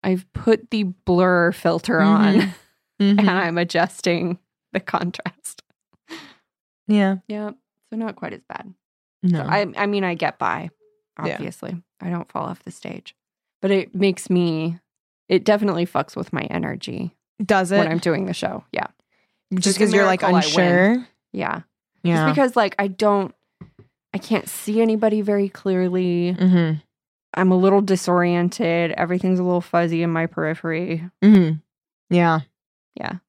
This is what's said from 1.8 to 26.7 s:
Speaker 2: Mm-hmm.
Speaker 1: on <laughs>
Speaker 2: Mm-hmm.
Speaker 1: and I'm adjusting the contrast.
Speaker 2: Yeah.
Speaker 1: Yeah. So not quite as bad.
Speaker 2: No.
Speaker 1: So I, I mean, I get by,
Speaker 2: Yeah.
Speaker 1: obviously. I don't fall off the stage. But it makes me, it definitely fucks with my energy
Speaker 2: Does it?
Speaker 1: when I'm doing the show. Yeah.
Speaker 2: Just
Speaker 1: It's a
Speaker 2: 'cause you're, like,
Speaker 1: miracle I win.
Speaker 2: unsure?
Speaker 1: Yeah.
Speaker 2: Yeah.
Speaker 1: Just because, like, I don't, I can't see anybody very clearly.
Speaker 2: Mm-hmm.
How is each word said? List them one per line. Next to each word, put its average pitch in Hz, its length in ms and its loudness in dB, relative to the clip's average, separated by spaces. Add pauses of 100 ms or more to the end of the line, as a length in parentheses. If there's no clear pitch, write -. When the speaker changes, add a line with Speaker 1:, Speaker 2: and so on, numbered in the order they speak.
Speaker 2:
Mm-hmm. 202 420 6
Speaker 1:
on 190 180 -2
<laughs> - 40 -20 (380)
Speaker 2:
Mm-hmm. 202 180 4
Speaker 1:
and 196 120 4
I'm 170 260 0
adjusting 175 800 -2 (360)
the 202 60 -2
contrast. - 840 -8 (1200)
Speaker 2:
Yeah. 196 280 2 (120)
Speaker 1:
Yeah. 208 220 -8 (400)
So 220 80 -8
not 220 180 -6
quite - 180 -12
as - 140 -18
bad. - 280 -14 (480)
Speaker 2:
No. 180 160 2
Speaker 1:
So - 100 -6
I, 208 160 0 (100)
I 202 120 -2
mean, 202 160 -2
I 175 100 -2
get 160 240 -4
by, 101 320 -4 (560)
Speaker 2:
Yeah. 165 80 -4
Speaker 1:
obviously. - 480 -12 (180)
I 180 120 -8
don't 170 200 -8
fall - 140 -8
off - 180 -12
the - 60 -18
stage. - 460 -16 (440)
But 196 120 -2
it 196 240 -2
makes 185 340 -2
me, 170 480 0 (520)
it 185 140 2
definitely 202 440 0
fucks - 280 -6
with - 160 -10
my - 120 -6
energy - 720 -8 (280)
Speaker 2:
Does 190 280 0
it? 202 80 2
Speaker 1:
when 160 80 2
I'm 165 100 -2
doing 175 300 -2
the 175 80 -6
show. - 360 -8
Yeah. - 140 -4 (680)
Speaker 2:
Just 185 140 0
Speaker 1:
It's 190 80 -2
a - 20 -8
Speaker 2:
'cause 208 160 2
you're, 202 100 4
like, 185 160 2
Speaker 1:
miracle 180 160 2
I 185 40 4
win. - 40 0 (480)
Speaker 2:
unsure? 247 140 -4 (260)
Speaker 1:
Yeah. 180 280 -6 (420)
Speaker 2:
Yeah. 165 240 2
Speaker 1:
Just - 80 2
because, 254 200 2
like, 208 220 2
I 196 100 -2
don't, 202 460 0 (800)
I 196 60 -6
can't - 280 -4
see - 320 -4
anybody 220 420 2
very 202 280 0
clearly. 180 880 0
Speaker 2:
Mm-hmm. 175 400 4 (560)